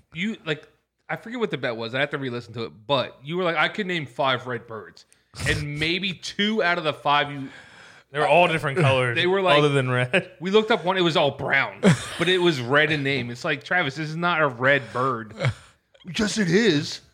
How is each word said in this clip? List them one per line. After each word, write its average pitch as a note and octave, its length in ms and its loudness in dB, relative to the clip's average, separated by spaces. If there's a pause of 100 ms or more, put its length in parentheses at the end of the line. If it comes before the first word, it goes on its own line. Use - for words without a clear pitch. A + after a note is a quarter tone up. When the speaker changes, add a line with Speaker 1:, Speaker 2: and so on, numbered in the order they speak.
(140)
Speaker 1:
you, G3 220 -4 (100)
like, D#3 200 -4 (420)
I E3 80 -4
forget A#3 240 -10
what G3+ 100 0
the D3+ 80 -4
bet B2 180 -4
was. A2+ 180 -6
I C3 60 0
have D3 100 0
to D3+ 80 -6
re-listen A#2+ 360 -6
to A#2 100 -8
it. D2+ 80 -10 (140)
But C3 360 -2
you D3+ 140 -8
were F#3 80 -2
like, E3 120 0
"I D#3+ 120 4
could F#3 180 -4
name E3+ 200 -4
five B2+ 400 0
red A#2+ 200 -8
birds." G#2 380 -16 (440)
And D3 300 -4
<laughs> - 20 -4
maybe F3 340 -4
two G#3+ 480 -2
out F3 160 0
of E3 60 -8
the D3 100 0
five C#3+ 360 2
you C3+ 180 -10 (640)
Speaker 2:
They C#3 80 -6
were D3+ 60 2
all E3+ 220 6
different D#3 300 -2
colors C3 380 4
Speaker 1:
They E3+ 100 0
were, F#3+ 160 2
like, F3 160 6
Speaker 2:
other D3 100 4
than C3+ 220 2
red. B2+ 460 0
<laughs> - 40 -18
Speaker 1:
we F3 100 -4
looked G#3+ 200 2
up F#3 140 0
one. F#3 120 0
It F#3 60 2
was E3+ 160 2
all D3 140 2
brown, A#2 480 -2 (380)
but E3+ 120 0
it F#3 80 4
was F3 240 2
red D3 280 2
in D3+ 120 -2
name. C3+ 280 -2
It's A#2 140 -12
like, D3+ 200 -4
"Travis, E3 320 -2
this D#3 120 -6
is D#3 80 -8
not F3 240 0
a D#3 80 4
red C3 340 2 (120)
bird." A#2+ 400 -2 (420)
Speaker 3:
<laughs> - 420 -14
Speaker 1:
"Yes, G#3 200 -2
it G3 100 2
is." E3+ 520 2 (140)